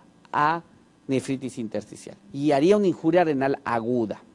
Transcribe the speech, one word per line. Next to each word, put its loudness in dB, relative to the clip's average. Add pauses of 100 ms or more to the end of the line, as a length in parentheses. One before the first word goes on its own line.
(320)
a 0 (460)
nefritis -4
intersticial. -10 (160)
Y 0
haría 6
una 2
injuria 2
renal 0
aguda, -2 (120)